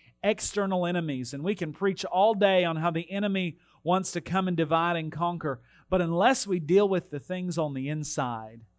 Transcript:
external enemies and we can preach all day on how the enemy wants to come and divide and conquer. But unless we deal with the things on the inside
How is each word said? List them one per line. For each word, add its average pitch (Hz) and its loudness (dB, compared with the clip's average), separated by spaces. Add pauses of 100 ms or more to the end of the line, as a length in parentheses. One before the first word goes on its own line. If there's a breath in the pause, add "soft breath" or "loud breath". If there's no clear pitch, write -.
(220 soft breath)
external 196 0
enemies 151 -4
and 143 -8
we 196 -2
can 156 -6
preach 190 -2
all 196 4
day 190 4
on 165 0
how 165 0
the 165 -4
enemy 196 -2 (260 soft breath)
wants 180 0
to 170 -4
come 185 0
and 180 0
divide 165 2
and 156 -4
conquer. 156 -4 (300 soft breath)
But 185 2
unless 180 2
we 185 0
deal 185 4
with 185 -2
the 147 -6
things 180 -6
on 151 0
the 135 -4
inside 120 -6 (180)